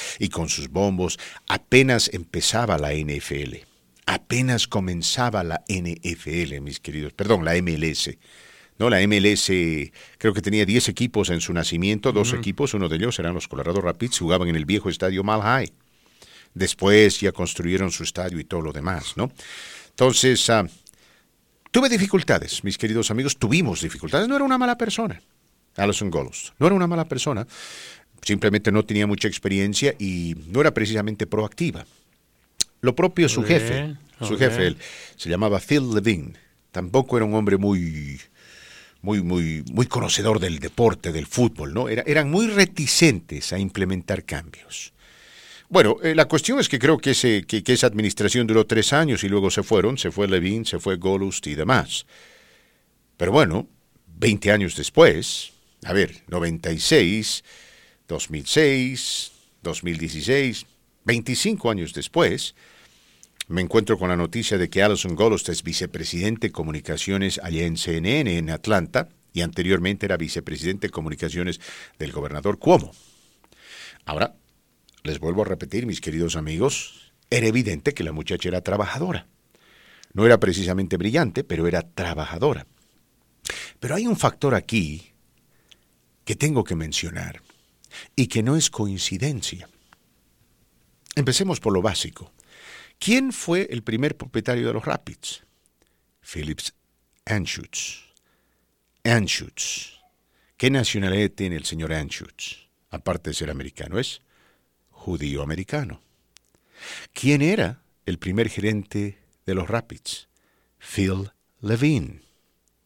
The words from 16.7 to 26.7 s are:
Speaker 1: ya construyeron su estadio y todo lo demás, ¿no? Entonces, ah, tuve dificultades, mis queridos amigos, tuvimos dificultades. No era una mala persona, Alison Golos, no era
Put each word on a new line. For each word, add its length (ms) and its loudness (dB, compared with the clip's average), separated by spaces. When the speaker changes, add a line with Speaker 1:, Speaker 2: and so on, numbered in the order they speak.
Speaker 1:
ya 120 2
construyeron 600 -2
su 120 -6
estadio 360 -6
y 60 -8
todo 160 -6
lo 100 -6
demás, 460 -6
¿no? 140 -4
Entonces, 600 4
ah, 180 6
tuve 180 6
dificultades, 760 0
mis 140 -4
queridos 340 0
amigos, 260 -2
tuvimos 440 0
dificultades. 460 -2
No 80 0
era 100 2
una 120 2
mala 200 0
persona, 440 -4
Alison 340 0
Golos, 500 -6
no 80 6
era 80 4